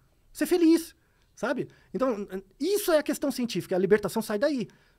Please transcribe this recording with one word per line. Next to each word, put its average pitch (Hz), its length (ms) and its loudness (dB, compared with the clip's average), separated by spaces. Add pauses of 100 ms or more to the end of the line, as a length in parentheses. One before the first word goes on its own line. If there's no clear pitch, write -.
(340)
Ser - 120 -4
feliz." 330 500 4 (400)
Sabe? 226 340 -4 (240)
Então, 208 340 -2 (320)
isso 392 320 0
é 320 80 6
a 285 40 0
questão 285 280 -2
científica, 226 420 -4
a 180 60 0
libertação 196 420 2
sai 214 160 -4
daí. 262 300 -2 (320)